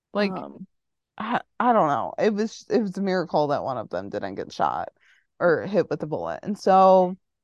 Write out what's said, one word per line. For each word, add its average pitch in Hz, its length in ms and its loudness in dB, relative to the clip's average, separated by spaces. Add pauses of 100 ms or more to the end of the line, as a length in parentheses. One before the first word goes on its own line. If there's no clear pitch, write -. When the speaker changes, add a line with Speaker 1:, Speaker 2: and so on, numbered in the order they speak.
(120)
Speaker 1:
Like, 202 200 -2
Speaker 2:
Um, 143 340 -12 (520)
Speaker 1:
I, 220 220 -4 (200)
I 240 120 4
don't 180 160 4
know. 113 300 -2
It 208 160 2
was, 214 360 -6
it - 120 2
was 196 140 -4
a 190 60 -4
miracle 180 460 0
that 127 160 -2
one 127 140 -6
of 107 120 -8
them 98 200 -6
didn't 98 260 -6
get - 160 -10
shot 73 360 -2 (520)
or 151 260 2
hit 196 240 0
with 160 120 -6
a 160 40 -8
bullet. 85 360 -6
And - 160 -8
so, 190 580 6 (280)